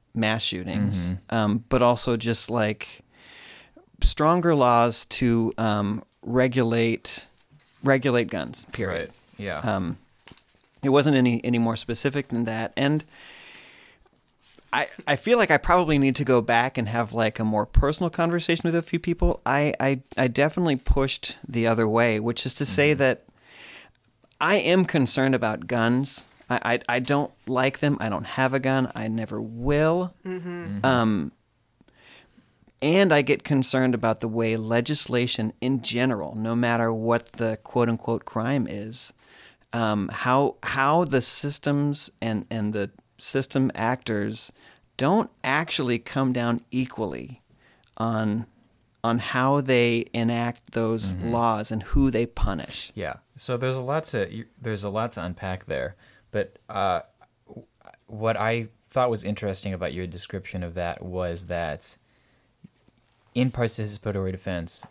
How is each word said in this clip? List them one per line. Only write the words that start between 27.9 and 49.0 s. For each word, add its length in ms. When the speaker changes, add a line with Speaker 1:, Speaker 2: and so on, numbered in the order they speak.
Speaker 1:
I 80
don't 180
have 260
a 80
gun. 340
I 140
never 320
will. 760
Speaker 3:
Mm-hmm. 240
Speaker 2:
Mm-hmm. 80
Speaker 1:
Um, 460
and 300
I 100
get 220
concerned 500
about 260
the 80
way 280
legislation 1040
in 220
general, 540
no 180
matter 380
what 400
the 320
quote-unquote 600
crime 440
is, 440
um, 360
how, 540
how 420
the 180
systems 880
and, 300
and 220
the 180
system 560
actors 800
don't 340
actually 560
come 340
down 280
equally 720
on, 500